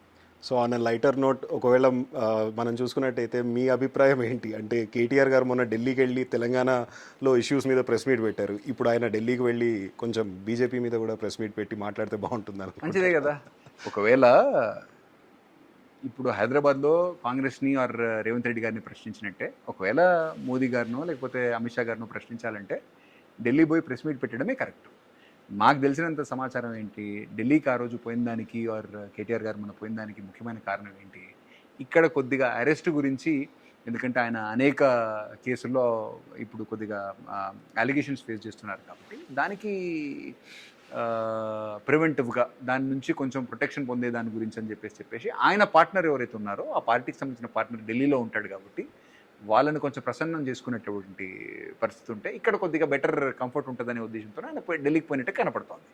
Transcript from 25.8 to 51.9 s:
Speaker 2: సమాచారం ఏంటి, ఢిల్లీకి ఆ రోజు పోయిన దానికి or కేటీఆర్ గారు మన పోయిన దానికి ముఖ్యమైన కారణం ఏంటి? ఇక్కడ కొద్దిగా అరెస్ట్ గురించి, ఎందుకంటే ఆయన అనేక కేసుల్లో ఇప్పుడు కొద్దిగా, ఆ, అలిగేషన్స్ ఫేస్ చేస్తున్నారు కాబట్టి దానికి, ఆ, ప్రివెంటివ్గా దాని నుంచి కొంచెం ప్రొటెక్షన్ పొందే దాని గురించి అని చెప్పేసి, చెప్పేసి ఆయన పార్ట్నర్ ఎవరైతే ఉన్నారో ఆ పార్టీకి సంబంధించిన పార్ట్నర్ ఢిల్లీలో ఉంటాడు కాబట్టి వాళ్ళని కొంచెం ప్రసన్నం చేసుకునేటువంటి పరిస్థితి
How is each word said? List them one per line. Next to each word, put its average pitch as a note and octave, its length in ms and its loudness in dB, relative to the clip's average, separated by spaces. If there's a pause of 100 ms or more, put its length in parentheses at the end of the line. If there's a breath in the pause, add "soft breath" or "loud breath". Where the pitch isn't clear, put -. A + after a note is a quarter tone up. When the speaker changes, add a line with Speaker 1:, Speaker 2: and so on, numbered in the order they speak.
Speaker 2:
సమాచారం B2+ 540 -6
ఏంటి, G#2 600 -10
ఢిల్లీకి C3+ 340 4
ఆ B2+ 60 2
రోజు A#2+ 220 -4
పోయిన A#2 280 -4
దానికి A#2 420 -4
or A2 160 -4 (340)
కేటీఆర్ G#2+ 260 -4
గారు G#2+ 140 -6
మన G#2 140 -10
పోయిన A2 240 -8
దానికి G#2+ 260 -10
ముఖ్యమైన A2+ 360 -12 (100)
కారణం G2 200 -6
ఏంటి? G2 320 -20 (640 soft breath)
ఇక్కడ E3 240 4
కొద్దిగా C3 440 0
అరెస్ట్ B2+ 400 0
గురించి, C#3+ 600 0 (380 soft breath)
ఎందుకంటే A#2+ 320 -2
ఆయన A#2 180 -2
అనేక B2 460 2 (640)
కేసుల్లో B2 720 -2 (200)
ఇప్పుడు A2 260 -10
కొద్దిగా, G#2 500 -8 (160)
ఆ, G2 220 -6 (260)
అలిగేషన్స్ C3+ 500 -2
ఫేస్ A2+ 200 -10
చేస్తున్నారు G2+ 400 -12
కాబట్టి - 460 -18
దానికి, G3 420 -4 (1200 loud breath)
ఆ, A2 920 -4
ప్రివెంటివ్గా C3+ 640 2 (140)
దాని C3+ 260 -2
నుంచి C3+ 240 -2
కొంచెం C3+ 300 -4
ప్రొటెక్షన్ C3 440 -4
పొందే B2 220 -2
దాని A#2 200 -4
గురించి A2 320 -6
అని A2 80 -8
చెప్పేసి, G#2+ 300 -10
చెప్పేసి A#2 300 -8
ఆయన F#3 340 4
పార్ట్నర్ E3 420 6
ఎవరైతే B2 320 0
ఉన్నారో G#2+ 340 -6
ఆ G3+ 80 2
పార్టీకి B2 380 0
సంబంధించిన A#2+ 300 -8
పార్ట్నర్ A2 340 -4
ఢిల్లీలో B2+ 380 2
ఉంటాడు A2 280 -4
కాబట్టి G2 400 -12 (580 soft breath)
వాళ్ళని C#3 340 4
కొంచెం C3+ 260 -4
ప్రసన్నం D#3 420 -4
చేసుకునేటువంటి G2+ 1040 -8 (340)
పరిస్థితి - 280 -6